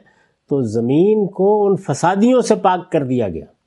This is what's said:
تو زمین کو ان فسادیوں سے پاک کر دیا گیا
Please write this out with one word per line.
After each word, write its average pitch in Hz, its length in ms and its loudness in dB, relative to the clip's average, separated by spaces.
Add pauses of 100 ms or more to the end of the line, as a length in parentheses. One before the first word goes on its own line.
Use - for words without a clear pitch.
(480)
تو 139 140 -2
زمین 143 640 0
کو 202 400 0
ان 196 100 0
فسادیوں 226 640 0
سے 226 140 0
پاک 185 380 -2
کر 151 120 0
دیا 123 240 -2
گیا 80 160 -10 (220)